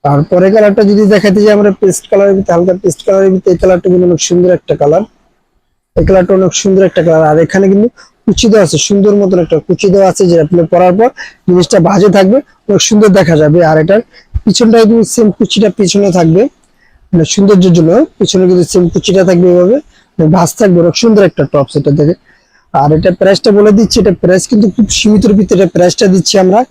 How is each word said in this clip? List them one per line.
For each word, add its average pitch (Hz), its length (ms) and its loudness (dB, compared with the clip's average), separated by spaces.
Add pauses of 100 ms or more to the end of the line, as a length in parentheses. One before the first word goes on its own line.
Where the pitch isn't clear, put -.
তারপরে 160 480 0
কালারটা 214 320 2
যদি 208 220 2
দেখাতে 202 360 0
যাই 214 120 2
আমরা 208 260 0
পেস্ট 190 280 -2
কালারের 202 280 0
ভিতরে, 190 180 -4
হালকা 175 260 0
পেস্ট 175 240 -4
কালারের 190 300 0
ভিতরে, 185 180 -2
এই 170 80 -2
কালারটা 185 300 -2
কিন্তু 180 180 0
অনেক 175 160 -2
সুন্দর 180 280 0
একটা 165 240 -4
কালার, 156 280 -2 (920)
এই - 100 -2
কালারটা 190 300 0
অনেক 190 180 0
সুন্দর 190 300 0
একটা 180 200 -2
কালার। 160 260 0
আর 156 100 0
এখানে 190 300 0
কিন্তু 202 180 0 (340)
কুচি 226 280 -2
দেওয়া 202 180 2
আছে, 160 120 -4
সুন্দর 202 360 0
মতন 196 240 0
একটা 165 260 -2
কুচি 190 240 -4
দেওয়া 196 200 2
আছে, 185 180 -2
যে 170 140 0
আপনি 156 160 -2 (100)
পরার 180 280 2
পর 226 140 0 (360)
জিনিসটা 180 340 0
ভাঁজে 190 300 2
থাকবে, 196 280 2 (260)
অনেক 196 180 -2
সুন্দর 214 280 2
দেখা 175 280 2
যাবে। 151 280 2
আর 156 120 0
এটার 190 240 0 (400)
পিছনটায় 226 440 2
কিন্তু 226 240 2
সেম 220 220 0
কুচিটা 208 400 -2
পিছনে 202 400 -2
থাকবে, 170 300 0 (720)
মানে 165 120 2
সৌন্দর্যের 190 500 2
জন্য 165 160 2 (240)
পিছনে 185 320 -2
কিন্তু 180 220 0
সেম 180 200 0
কুচিটা 190 340 -2
থাকবে, 180 260 0
এভাবে 180 280 2 (400)
ভাঁজ 170 400 0
থাকবে, 196 220 0
অনেক 170 180 0
সুন্দর 220 260 0
একটা - 260 -2
টপস 139 260 -4
এটা 143 160 -2
দেখে। 151 240 -2 (580)
আর 139 200 0
এটা 165 240 0
প্রাইসটা 190 340 0
বলে 208 220 2
দিচ্ছি, 214 260 0
এটা 190 200 0
প্রাইস 180 280 0
কিন্তু 214 240 0
খুব 214 180 -2
সীমিতর 214 440 0
ভিতরে, 196 340 0
প্রাইসটা 180 400 -2
দিচ্ছি 185 300 -2
আমরা 185 220 0 (120)